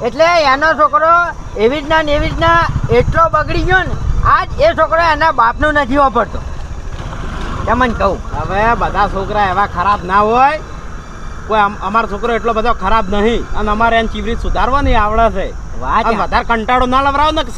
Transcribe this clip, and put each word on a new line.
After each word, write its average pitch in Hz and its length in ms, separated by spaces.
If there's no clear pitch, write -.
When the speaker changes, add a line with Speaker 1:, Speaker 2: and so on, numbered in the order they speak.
Speaker 1:
એટલે 240 220
એનો 311 500
છોકરો 302 380
એવી 208 120
રીતના 311 340
ને 294 100
એવી 302 160
રીતના 330 400
એટલો 254 320
બગડી 311 300
ગયો 370 160
ને, 330 120
આજ 320 340
એ 330 140
છોકરો 320 260
એના 302 200
બાપનું 254 420
નથી 277 220
વાપરતો. 233 420
તમને 247 220
કહું. 196 300
Speaker 2:
હવે 196 440
બધા 180 300
છોકરા 196 420
એવા 196 160
ખરાબ 185 380
ના 190 160
હોય, 254 380
કોઈ 214 120
અમ-, 202 220
અમારો 214 260
છોકરો 214 260
એટલો 226 180
બધો 226 220
ખરાબ 202 400
નહીં 214 300
અને 214 140
અમારે 226 260
એને 226 120
ચીવરી 214 280
સુધારવાની 254 580
આવડે 220 360
છે. 185 240
Speaker 1:
વાત 165 260
Speaker 2:
અને 226 100
વધારે 196 280
કંટાળો 233 420
ના 254 160
લવરાવો 285 280
ને, 311 120